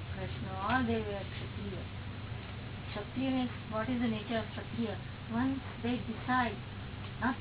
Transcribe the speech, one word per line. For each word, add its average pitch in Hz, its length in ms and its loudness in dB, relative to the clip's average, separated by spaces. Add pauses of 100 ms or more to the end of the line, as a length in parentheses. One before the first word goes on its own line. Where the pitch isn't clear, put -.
(140)
Krishna, 190 380 -2 (100)
all 240 240 6
they 226 160 4
were 202 220 -2 (100)
Kshatriya. - 500 -4 (1080)
Kshatriya 254 380 2
means, 254 180 4 (220)
what 220 180 2
is 247 120 2
the 247 60 6
nature 220 300 2
of 214 160 2
Kshatriya? 214 420 0 (380)
Once 262 260 4 (220)
they 240 240 2
decide 233 500 2 (680)
not 247 200 4